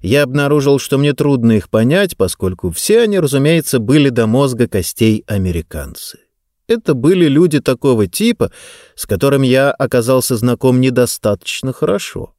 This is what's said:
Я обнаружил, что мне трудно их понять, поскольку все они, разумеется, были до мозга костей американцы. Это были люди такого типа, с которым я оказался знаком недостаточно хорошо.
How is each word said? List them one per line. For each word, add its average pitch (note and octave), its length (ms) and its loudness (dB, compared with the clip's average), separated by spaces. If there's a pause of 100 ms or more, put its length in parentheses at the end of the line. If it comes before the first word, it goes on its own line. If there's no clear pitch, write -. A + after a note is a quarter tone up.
Я C3+ 240 0
обнаружил, C#3+ 560 0
что - 180 -2
мне C#3+ 140 2
трудно C3+ 400 0
их G#2+ 180 -2
понять, D3+ 460 0
поскольку F#2 560 -4
все A3+ 300 0
они, G3+ 180 0
разумеется, C#3+ 580 0
были C#3 300 2
до A#2 180 0
мозга B2 400 2
костей G#2+ 640 -2
американцы. E2+ 920 -6 (480)
Это A3+ 280 0
были D#3+ 340 2
люди D3+ 320 2
такого B2 480 0
типа, A3 420 -2 (460)
с - 100 -12
которым C3+ 360 0
я C3 280 2
оказался B2+ 680 0
знаком B2+ 440 0
недостаточно B2+ 920 -2
хорошо. - 680 -6